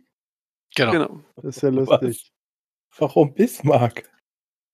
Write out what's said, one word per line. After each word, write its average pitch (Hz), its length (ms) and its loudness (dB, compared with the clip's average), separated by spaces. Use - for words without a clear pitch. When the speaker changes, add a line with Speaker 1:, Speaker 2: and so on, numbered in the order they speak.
Speaker 1:
Genau. 135 160 0
Speaker 2:
Genau. 160 280 -2
Speaker 3:
Das 131 200 -14
ist - 60 -6
ja 135 120 0
Speaker 4:
Was? 131 260 2
Speaker 3:
lustig. 120 300 -8
Speaker 4:
Warum 147 360 2
Bismarck? 139 760 0